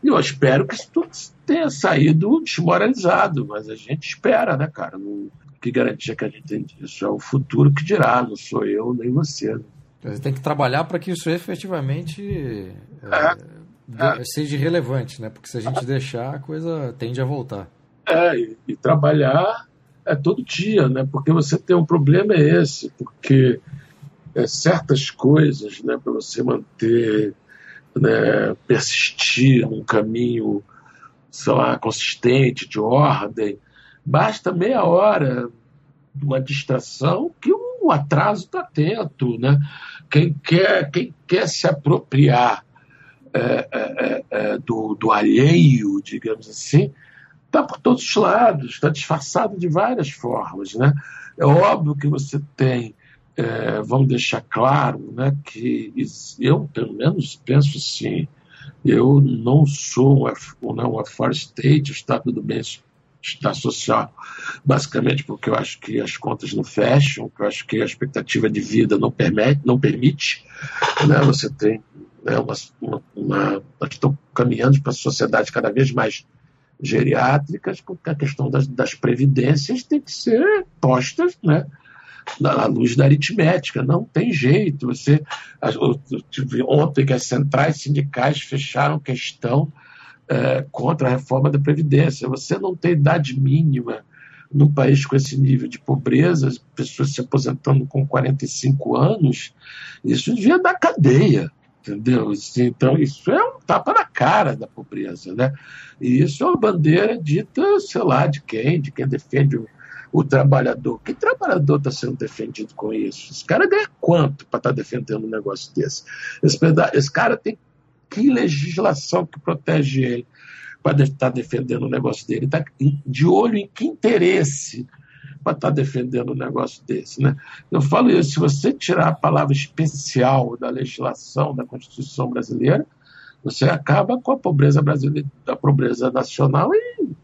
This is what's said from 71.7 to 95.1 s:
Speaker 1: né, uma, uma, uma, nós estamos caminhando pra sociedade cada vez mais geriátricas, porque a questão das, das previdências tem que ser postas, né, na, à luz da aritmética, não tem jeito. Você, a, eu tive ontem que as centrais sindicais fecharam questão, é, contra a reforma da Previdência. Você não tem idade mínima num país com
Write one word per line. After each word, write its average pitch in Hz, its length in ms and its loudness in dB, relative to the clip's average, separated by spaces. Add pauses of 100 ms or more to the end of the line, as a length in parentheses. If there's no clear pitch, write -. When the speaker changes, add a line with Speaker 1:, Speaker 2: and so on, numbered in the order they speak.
Speaker 1:
né, 117 140 0
uma, 120 160 -4 (260)
uma, - 240 -8 (120)
uma, 101 480 -2 (180)
nós - 100 -6
estamos - 260 -2 (160)
caminhando 123 480 2
pra 120 100 -4
sociedade 113 600 -2
cada 110 200 -2
vez 131 200 2
mais 110 340 -4 (540)
geriátricas, 143 1000 0
porque - 280 -12
a 160 60 -4
questão 143 340 -4
das, 135 180 0
das 127 260 -4
previdências 135 880 0
tem 294 180 -2
que - 120 -12
ser 359 540 2 (140)
postas, 131 640 0
né, 147 220 2 (720)
na, - 120 0
à 113 160 0
luz 117 280 0
da 139 100 6
aritmética, 156 760 2
não 156 220 0
tem 214 300 -2
jeito. 143 540 2
Você, 143 360 2 (380)
a, - 100 -2
eu 139 280 0 (300)
tive 127 340 -4
ontem 139 420 2
que 135 80 2
as 120 100 -2
centrais 143 580 0
sindicais 143 600 -2
fecharam 147 580 -2
questão, 127 720 -4 (560)
é, 131 440 0
contra 135 360 -2
a 123 40 2
reforma 131 380 0
da 143 100 2
Previdência. 147 680 2
Você 135 300 -4
não 185 180 -4
tem 175 180 0
idade 143 460 2
mínima 135 640 0 (480)
num 147 200 6
país 139 340 4
com 135 100 -2